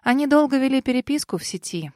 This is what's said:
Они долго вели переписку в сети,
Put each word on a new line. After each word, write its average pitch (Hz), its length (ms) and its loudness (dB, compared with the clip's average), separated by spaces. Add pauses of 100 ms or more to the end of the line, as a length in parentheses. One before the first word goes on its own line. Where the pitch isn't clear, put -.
Они 269 240 2
долго 285 320 4
вели 262 240 2
переписку 254 560 -2
в - 60 -8
сети, 165 520 -8